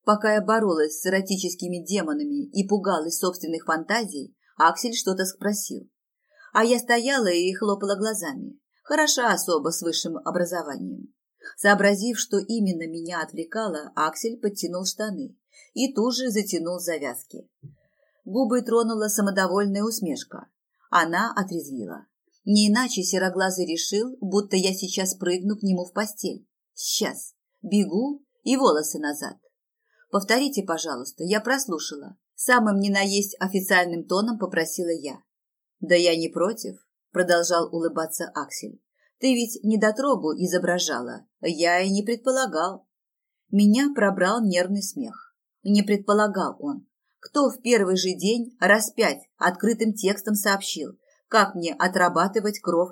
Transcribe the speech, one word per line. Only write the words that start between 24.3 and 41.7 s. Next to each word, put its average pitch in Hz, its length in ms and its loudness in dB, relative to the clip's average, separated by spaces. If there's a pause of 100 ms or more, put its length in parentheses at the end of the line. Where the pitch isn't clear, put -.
я 185 180 2
сейчас 190 420 -4
прыгну 185 420 -2
к - 60 -10
нему 185 200 0
в - 80 -12
постель. - 560 -6 (260)
Сейчас. - 600 -6 (280)
Бегу 208 640 0 (200)
и 269 120 2
волосы 233 440 2
назад. 147 360 -6 (760)
«Повторите, 214 520 0
пожалуйста, 160 600 -6
я 208 160 0
прослушала», 175 760 -4 (200)
самым 220 440 4
ни 202 100 2
на 196 120 2
есть 196 400 0
официальным 180 640 2
тоном 214 340 0
попросила 170 520 -2
я. 143 300 -6 (600)
«Да 175 140 6
я 170 200 6
не 165 140 -2
против», 190 580 -4 (300)
продолжал 170 560 2
улыбаться 165 600 -4
Аксель. - 440 -10 (400)
«Ты 262 140 4
ведь 233 300 -2
недотрогу 214 720 2
изображала, 165 920 -2 (160)
я 170 380 2